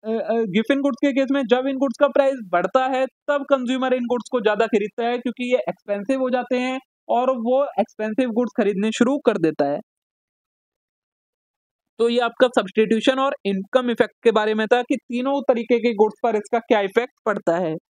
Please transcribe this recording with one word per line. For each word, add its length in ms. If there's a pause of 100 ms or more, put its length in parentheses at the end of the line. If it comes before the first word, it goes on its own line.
अ, 40
अ, 240
Giffen 480
गुड्स 240
के 80
केस 200
में 140
जब 200
इन 100
गुड्स 240
का 80
प्राइस 320 (120)
बढ़ता 340
है, 200
तब 440
consumer 440
इन 100
गुड्स 280
को 80
ज्यादा 260
खरीदता 380
है, 140
क्योंकि 340
ये 60
expensive 640
हो 100
जाते 260
हैं 240 (280)
और 220
वो 340 (160)
expensive 500
goods 300
खरीदने 320
शुरू 260
कर 200
देता 260
है। 160 (2250)
तो 100
ये 100
आपका 280
substitution 720
और 160 (100)
income 460
effect 240 (100)
के 60
बारे 240
में 120
था 160
कि 140
तीनों 460
तरीके 360
के 160
गुड्स 280
पर 140
इसका 220
क्या 220
effect 320 (140)
पड़ता 300
है। 200 (140)